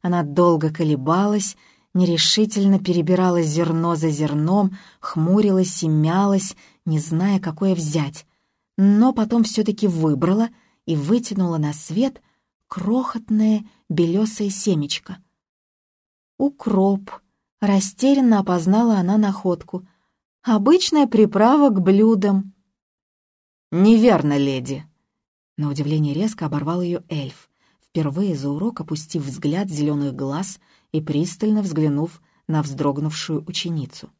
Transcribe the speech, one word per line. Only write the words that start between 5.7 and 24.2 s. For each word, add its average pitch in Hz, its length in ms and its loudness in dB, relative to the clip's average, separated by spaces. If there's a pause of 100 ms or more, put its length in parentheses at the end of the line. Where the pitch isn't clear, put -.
и 165 60 0
мялась, 185 680 0 (300)
не 160 120 0
зная, 165 400 -2
какое 185 360 -2
взять, 151 500 -4 (540)
но 208 340 4
потом 226 320 0
всё-таки 214 440 -2
выбрала 165 600 0 (380)
и 160 100 -2
вытянула 180 640 -2
на 151 160 -2
свет 214 480 -4 (440)
крохотное 214 1000 -2 (240)
белёсое 190 580 0
семечко. 185 720 -4 (1200)
«Укроп», 196 720 -2 (520)
растерянно 220 800 2
опознала 190 560 2
она 185 200 2
находку. 190 680 -2 (560)
«Обычная 269 640 4
приправа 220 640 4
к 196 100 2
блюдам». 196 720 2 (1160)
«Неверно, 196 680 4